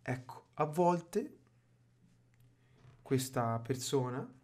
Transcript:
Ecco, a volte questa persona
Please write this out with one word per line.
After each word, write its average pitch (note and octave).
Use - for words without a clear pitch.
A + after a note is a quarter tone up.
Ecco, -
a D3+
volte F3
questa B2
persona B2+